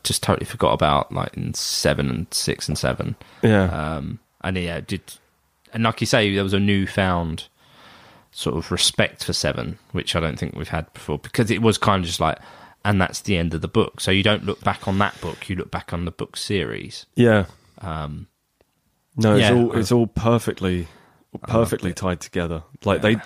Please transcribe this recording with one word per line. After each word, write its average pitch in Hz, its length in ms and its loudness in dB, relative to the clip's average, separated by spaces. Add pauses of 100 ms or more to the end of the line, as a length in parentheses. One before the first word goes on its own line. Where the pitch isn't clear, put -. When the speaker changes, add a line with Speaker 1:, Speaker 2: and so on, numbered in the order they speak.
Speaker 1:
just - 200 -4
totally - 240 0
forgot - 260 0
about, 73 400 2
like, 50 240 -6
in - 180 -6
seven - 560 -2
and 62 240 -4
six - 340 -4
and 76 80 -2
seven. - 380 -2 (280)
Speaker 2:
Yeah. 104 220 6 (320)
Speaker 1:
Um, 73 220 -8 (240)
and, 95 140 -4
yeah, 85 220 -4
it 69 100 -10
did. 98 140 -6 (720)
And 113 100 0
like 113 160 0
you 113 80 0
say, 107 260 4
there 98 80 2
was 95 120 0
a 98 60 2
newfound 95 840 0 (840)
sort - 260 -4
of 82 160 -6
respect - 520 0
for - 80 -4
Seven, - 460 -4 (140)
which - 240 -4
I 82 40 2
don't 80 180 -2
think - 180 -6
we've 80 120 -8
had 80 240 -6
before, - 260 -6
because 110 320 0
it 104 120 2
was 110 160 4
kind 98 240 2
of 87 40 -4
just 87 140 -6
like, 80 180 0 (460)
and 104 160 2
that's - 200 0
the 101 160 0
end 85 180 0
of 80 60 -4
the - 80 -6
book. - 320 0
So - 100 -2
you 95 120 2
don't 104 220 2
look - 200 -6
back - 240 -2
on 95 100 0
that 101 220 0
book, - 280 -10
you 98 80 -4
look 73 140 -8
back - 220 -8
on 87 120 -6
the 85 60 -4
book - 260 -12
series. 62 800 -6
Speaker 2:
Yeah. 110 300 6 (360)
Speaker 1:
Um, 78 460 -8 (880)
Speaker 2:
No, 110 200 6
it's 123 120 8
Speaker 1:
yeah, 113 60 6
Speaker 2:
all, 120 220 4
Speaker 1:
I - 20 2
Speaker 2:
it's 107 140 2
all 120 140 6
perfectly, 95 800 0 (460)
Speaker 1:
I - 20 -16
loved - 120 -14 (220)
Speaker 2:
perfectly 98 200 -2
Speaker 1:
it. 85 60 -8
Speaker 2:
tied 90 240 -2
together. 85 420 -4 (220)
Like, 92 180 2
Speaker 1:
Yeah. 107 120 4 (120)